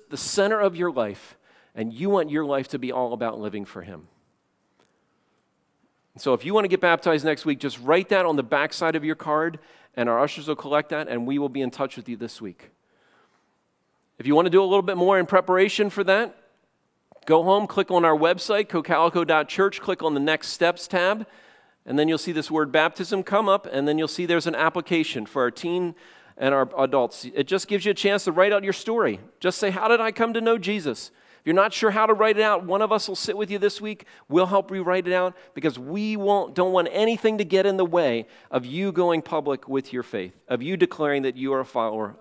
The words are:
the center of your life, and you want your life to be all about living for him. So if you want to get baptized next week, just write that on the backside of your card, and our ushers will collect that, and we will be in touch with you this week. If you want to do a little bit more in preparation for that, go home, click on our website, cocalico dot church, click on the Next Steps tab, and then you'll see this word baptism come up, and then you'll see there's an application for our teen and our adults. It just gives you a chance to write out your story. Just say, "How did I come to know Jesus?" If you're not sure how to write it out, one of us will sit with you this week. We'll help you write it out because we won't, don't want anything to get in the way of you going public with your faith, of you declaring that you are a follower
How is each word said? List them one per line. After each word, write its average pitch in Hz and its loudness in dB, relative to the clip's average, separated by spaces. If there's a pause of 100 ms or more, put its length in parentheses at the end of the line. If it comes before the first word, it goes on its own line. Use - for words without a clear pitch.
the 139 -12
center 208 0
of 196 2
your 175 -2
life, 110 -4 (380)
and 113 -6
you 151 -4
want 185 2
your 151 -2
life 135 -2
to - -8
be 123 -8
all 123 -2
about 113 -6
living 104 -8
for - -16
him. 87 -18 (2000)
So 131 0
if 120 -2
you 175 -4
want 208 4
to 190 0
get 185 0
baptized 165 2
next 156 -2
week, 143 -2
just 139 -8
write 165 2
that 185 2
on 156 0
the 139 0
backside 156 -2
of 147 -4
your 156 -2
card, 156 -4 (360)
and 120 -2
our 117 2
ushers 147 -4
will 151 -2
collect 147 -2
that, 151 -6
and 120 -6
we 139 -2
will 143 -2
be 135 -6
in 123 -4
touch 139 -6
with 120 -16
you 117 -8
this 113 -12
week. 101 -16 (1500)
If 117 -10
you 147 2
want 170 6
to 180 -2
do 190 6
a - 4
little 190 2
bit 180 -2
more 190 4
in 175 2
preparation 190 4
for 196 -4
that, 196 2 (880)
go 160 6
home, 196 4
click 196 -2
on 175 4
our 160 6
website, 185 0
cocalico 165 2
dot 151 2
church, 196 0
click 180 -4
on 160 0
the 143 0
Next 156 0
Steps 175 0
tab, 196 0 (580)
and 131 -4
then 151 4
you'll 160 2
see 175 -6
this 156 -4
word 156 0
baptism 165 0
come 202 0
up, 196 2
and 139 -2
then 151 0
you'll 160 0
see 175 -4
there's 165 2
an 170 -4
application 156 -2
for 131 -2
our 123 2
teen 175 -4 (400)
and 139 0
our 135 2 (100)
adults. 131 0
It 127 -4
just 185 -2
gives 196 -2
you 208 0
a 196 2
chance 202 0
to 175 -2
write 190 6
out 202 2
your 196 -2
story. 185 -2 (220)
Just 180 -2
say, 208 0
"How 190 -2
did 226 4
I 220 -2
come 226 0
to 226 -2
know 226 2
Jesus?" 175 -4 (300)
If - -12
you're 165 2
not 208 4
sure 220 2
how 214 2
to 220 6
write 214 4
it 214 2
out, 202 2
one 190 0
of 214 2
us 214 -2
will 190 -6
sit 180 -6
with 202 -4
you 202 -4
this 202 -2
week. 214 -10 (220)
We'll 180 4
help 196 0
you 190 -4
write 180 0
it 180 -2
out 185 0 (200)
because 143 -2
we 202 -6
won't, 196 0
don't 180 2
want 180 2
anything 220 0
to 208 0
get 190 2
in 196 2
the 185 4
way 151 0 (200)
of 131 -4
you 175 -4
going 170 2
public 143 -4
with 135 -4
your 123 -6
faith, 95 -8
of 120 -4
you 175 -4
declaring 147 0
that 131 -2
you 131 -4
are 135 0
a 131 -2
follower 110 -4